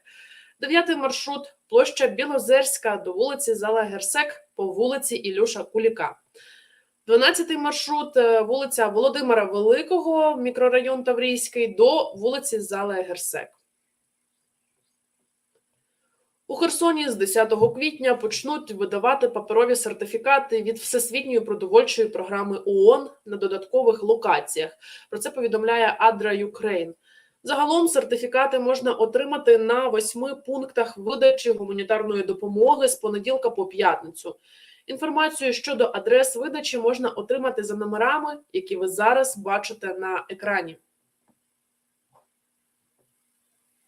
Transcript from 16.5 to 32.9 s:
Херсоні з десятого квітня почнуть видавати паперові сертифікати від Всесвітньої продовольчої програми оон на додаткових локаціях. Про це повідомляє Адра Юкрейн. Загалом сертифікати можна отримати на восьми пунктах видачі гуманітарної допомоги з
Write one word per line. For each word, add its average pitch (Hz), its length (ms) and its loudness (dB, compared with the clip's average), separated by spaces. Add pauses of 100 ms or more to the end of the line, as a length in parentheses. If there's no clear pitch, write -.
Херсоні 330 540 0
з 220 60 -4
десятого 220 540 2
квітня 254 460 0
почнуть 220 560 -6
видавати 208 580 0
паперові 226 460 2
сертифікати 226 880 -2
від 220 140 -4
Всесвітньої 247 640 -2
продовольчої 214 680 2
програми 202 580 -4
оон 208 440 6 (160)
на 202 120 -10
додаткових 214 640 0
локаціях. 180 680 0 (380)
Про 208 100 -10
це 269 120 -8
повідомляє 226 680 0
Адра 208 340 2
Юкрейн. 196 600 -6 (500)
Загалом 320 440 2
сертифікати 254 720 0
можна 247 340 0
отримати 247 640 2
на 240 300 0
восьми 233 480 -4
пунктах 254 640 -6
видачі 240 540 2
гуманітарної 202 720 -2
допомоги 214 640 2
з - 80 0